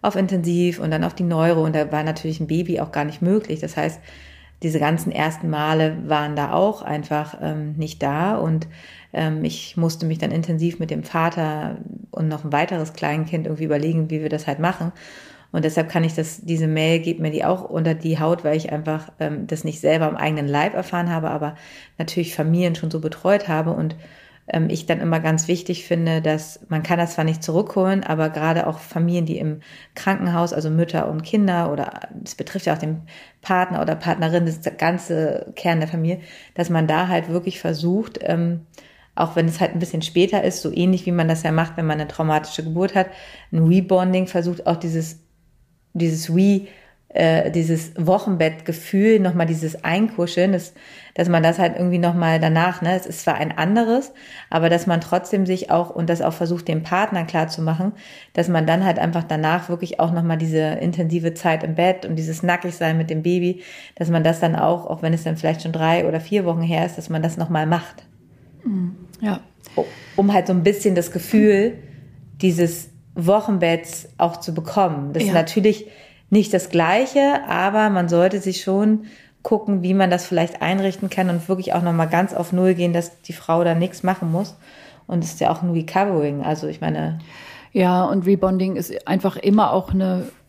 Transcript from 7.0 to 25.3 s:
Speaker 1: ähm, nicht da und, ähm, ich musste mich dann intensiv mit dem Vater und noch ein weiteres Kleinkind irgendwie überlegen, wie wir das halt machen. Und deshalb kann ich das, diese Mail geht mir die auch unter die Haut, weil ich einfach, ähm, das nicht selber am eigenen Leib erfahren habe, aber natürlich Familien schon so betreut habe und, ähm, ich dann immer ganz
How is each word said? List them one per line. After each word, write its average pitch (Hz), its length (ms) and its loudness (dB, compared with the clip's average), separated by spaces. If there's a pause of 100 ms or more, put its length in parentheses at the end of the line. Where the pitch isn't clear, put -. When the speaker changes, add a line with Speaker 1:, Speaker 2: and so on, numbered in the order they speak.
Speaker 1:
ähm, 151 380 -6
nicht 156 240 -6
da 156 360 0
und, 160 300 0 (460)
ähm, 160 320 -2
ich - 320 -8
musste 165 300 0
mich 160 100 -2
dann 160 140 -2
intensiv 165 480 -2
mit 160 100 -6
dem 156 140 -6
Vater 160 760 -2 (320)
und 160 180 -4
noch 151 160 -6
ein 151 80 -6
weiteres 160 420 -2
Kleinkind 160 520 -4
irgendwie 156 200 -4
überlegen, 156 440 0
wie 156 140 -4
wir 156 60 -2
das 151 180 -4
halt 143 100 -4
machen. 170 360 -2 (580)
Und 160 120 -2
deshalb 160 260 0
kann 165 140 0
ich 160 120 0
das, 160 260 -6
diese 160 240 -2
Mail 156 360 2
geht 170 180 -4
mir 160 100 -2
die 151 160 -2
auch 185 240 0
unter 165 240 0
die 160 260 -2
Haut, 165 240 0
weil 156 140 2
ich 160 140 -6
einfach, 156 480 -6
ähm, 151 260 -4
das 160 180 -6
nicht 160 160 -6
selber 156 280 4
am 151 100 -4
eigenen 151 300 0
Leib 147 260 0
erfahren 175 380 -2
habe, 160 180 -2
aber 151 240 -4 (460)
natürlich 165 340 -4
Familien 165 400 2
schon 160 160 -4
so 156 100 -4
betreut 185 480 0
habe 160 260 0
und, 160 220 -2 (540)
ähm, 160 200 0
ich 160 160 -4
dann 165 160 -2
immer 165 180 0
ganz 160 280 0